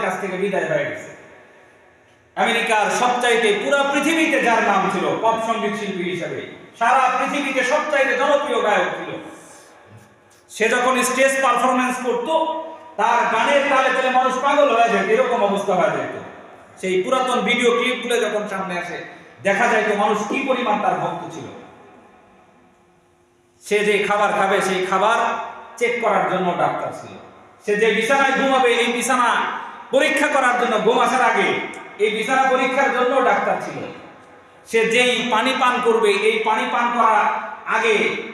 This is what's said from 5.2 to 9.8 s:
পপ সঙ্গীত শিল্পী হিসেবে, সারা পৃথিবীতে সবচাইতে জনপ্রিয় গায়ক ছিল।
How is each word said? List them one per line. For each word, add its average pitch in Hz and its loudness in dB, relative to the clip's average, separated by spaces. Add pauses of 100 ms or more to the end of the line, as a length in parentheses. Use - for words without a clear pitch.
পপ 226 2 (120)
সঙ্গীত 208 -2
শিল্পী 180 -4
হিসেবে, 170 -8 (320)
সারা 254 2
পৃথিবীতে 269 -2
সবচাইতে 285 0
জনপ্রিয় 277 0
গায়ক 202 0
ছিল। - -10 (1300)